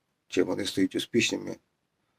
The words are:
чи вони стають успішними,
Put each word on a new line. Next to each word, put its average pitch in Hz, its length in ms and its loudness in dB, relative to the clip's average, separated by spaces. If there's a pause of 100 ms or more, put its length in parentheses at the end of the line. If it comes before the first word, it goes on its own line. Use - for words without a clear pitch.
(280)
чи 90 140 2
вони 95 240 -2
стають 95 280 0
успішними, - 600 -2 (640)